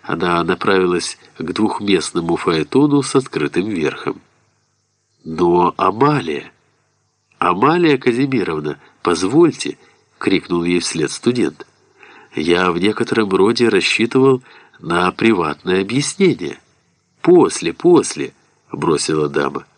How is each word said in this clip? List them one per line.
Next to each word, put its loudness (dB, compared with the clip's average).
она -2
направилась 0
к -10
двухместному -2
фаэтону 0
с -8
открытым -2
верхом. -6
«Но 0
Амалия, -2
Амалия 2
Казимировна, -2
позвольте!» 0
крикнул -2
ей 0
вслед -4
студент. -4
«Я 0
в -2
некотором 0
роде 2
рассчитывал 2
на -2
приватное 0
объяснение». -2
«После, 4
после!» 2
бросила -2
дама. -4